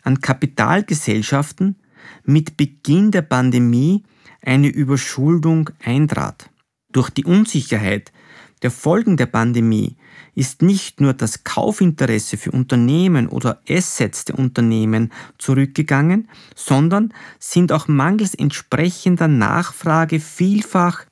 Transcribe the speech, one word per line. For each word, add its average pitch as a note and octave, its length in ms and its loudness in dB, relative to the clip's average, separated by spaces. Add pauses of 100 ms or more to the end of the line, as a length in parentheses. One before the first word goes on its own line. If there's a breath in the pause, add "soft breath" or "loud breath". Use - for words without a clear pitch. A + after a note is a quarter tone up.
an C3 180 0
Kapitalgesellschaften C#3+ 1600 -2 (480 loud breath)
mit D#3 320 2
Beginn F3 560 0
der F3+ 100 2
Pandemie B2+ 800 2 (400 soft breath)
eine C#3 260 2
Überschuldung D3+ 1000 0 (140)
eintrat. C#3 680 -2 (400)
Durch - 200 0
die - 160 -4
Unsicherheit B2 840 0 (520 loud breath)
der B2 80 -2
Folgen F#3+ 460 0
der B2 100 0
Pandemie A2+ 720 0 (380 loud breath)
ist - 260 -4
nicht F#3+ 400 0
nur C3+ 140 2
das - 300 -6
Kaufinteresse D3+ 920 -2
für - 140 -8
Unternehmen B2+ 760 0
oder - 420 -4
Assets - 580 -4
der - 120 -8
Unternehmen A2+ 760 0 (260 loud breath)
zurückgegangen, D3 920 0 (260 loud breath)
sondern G3+ 600 0 (240 loud breath)
sind - 340 0
auch D3+ 160 -2
mangels F#3 460 0
entsprechender E3+ 960 -2
Nachfrage D#3 920 0
vielfach F3+ 920 -2